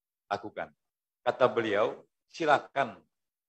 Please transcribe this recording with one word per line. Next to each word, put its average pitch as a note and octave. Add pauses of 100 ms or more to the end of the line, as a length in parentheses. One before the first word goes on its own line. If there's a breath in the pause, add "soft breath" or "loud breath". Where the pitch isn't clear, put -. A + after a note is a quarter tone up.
(280)
lakukan?" G2 (560)
Kata B2
beliau, A#2 (240)
"Silakan C#3 (480)